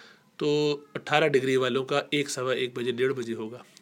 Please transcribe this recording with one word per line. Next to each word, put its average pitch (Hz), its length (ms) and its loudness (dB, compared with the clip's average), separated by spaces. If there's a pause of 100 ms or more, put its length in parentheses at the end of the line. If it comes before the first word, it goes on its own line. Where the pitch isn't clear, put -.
(380)
تو 147 420 0 (140)
اٹھارہ 151 340 2
ڈگری 131 280 4
والوں 131 300 2
کا 143 240 0
ایک، 143 200 0
سوا 127 240 -2
ایک 123 240 -4
بجے، 123 140 -2
ڈیڑھ 131 220 0
بجے 117 200 -6
ہوگا، 113 300 -10 (180)